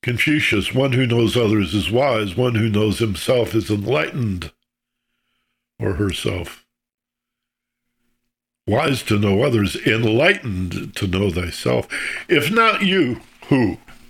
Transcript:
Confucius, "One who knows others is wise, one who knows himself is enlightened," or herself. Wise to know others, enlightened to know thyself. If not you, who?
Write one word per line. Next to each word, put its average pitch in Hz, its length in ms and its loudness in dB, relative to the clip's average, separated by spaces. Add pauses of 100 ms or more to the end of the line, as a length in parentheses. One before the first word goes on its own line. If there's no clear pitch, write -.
Confucius, 120 720 0
"One 131 200 2
who 127 120 2
knows 117 320 2
others 104 380 2
is 95 160 0
wise, 110 440 0
one 123 200 0
who 110 140 0
knows 104 280 0
himself 110 560 0
is 110 160 -2
enlightened," 107 800 -2 (1300)
or 98 140 -2
herself. 92 720 -4 (2000)
Wise 127 360 0
to 107 160 0
know 101 240 2
others, 110 320 2
enlightened 110 1200 0
to 107 100 -4
know 95 240 0
thyself. 87 580 -4 (400)
If 165 240 0
not 226 300 2
you, 180 400 0 (260)
who? 117 300 2 (320)